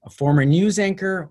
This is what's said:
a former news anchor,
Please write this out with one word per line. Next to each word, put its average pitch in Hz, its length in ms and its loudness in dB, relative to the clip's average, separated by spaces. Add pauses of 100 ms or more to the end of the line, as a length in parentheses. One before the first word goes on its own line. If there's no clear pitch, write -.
a - 60 -20
former 143 340 0
news 185 320 2
anchor, 190 540 -4